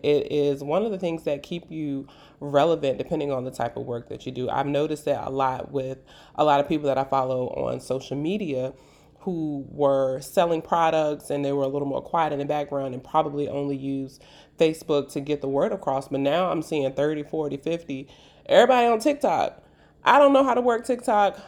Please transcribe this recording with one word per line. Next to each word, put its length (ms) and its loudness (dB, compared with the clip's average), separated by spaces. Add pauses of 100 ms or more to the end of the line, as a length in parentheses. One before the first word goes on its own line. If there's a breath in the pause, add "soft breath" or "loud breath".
it 280 2
is 320 0
one 200 0
of 80 -4
the 80 -6
things 240 -4
that 200 -4
keep 280 -10
you 360 -6 (340 loud breath)
relevant 560 2
depending 340 -2
on 140 -2
the 60 -6
type 260 -4
of 80 -8
work 240 -8
that 160 -14
you 60 -8
do. 180 -4
I've 160 -2
noticed 400 -2
that 200 -2
a 40 -6
lot 420 -2
with 280 -6 (360 loud breath)
a 80 0
lot 160 6
of 80 0
people 200 -2
that 100 2
I 80 0
follow 440 0
on 300 -4
social 380 -6
media 560 -4 (520 soft breath)
who 440 -4
were 520 2
selling 400 0
products 720 0
and 120 -2
they 80 0
were 120 0
a 40 0
little 200 -2
more 140 -4
quiet 300 0
in 60 -2
the 80 -4
background 480 -4
and 100 -10
probably 460 0
only 260 -4
use 440 -8 (400 loud breath)
Facebook 520 2
to 80 -4
get 220 -2
the 60 -4
word 240 0
across. 380 -4
But 100 -2
now 320 2
I'm 100 -2
seeing 320 -2
thirty, 300 -2
forty, 340 -4
fifty, 500 -6 (380 loud breath)
everybody 400 6
on 140 2
TikTok. 640 0 (400 soft breath)
I 160 6
don't 120 8
know 120 6
how 100 2
to 80 2
work 240 0
TikTok. 640 0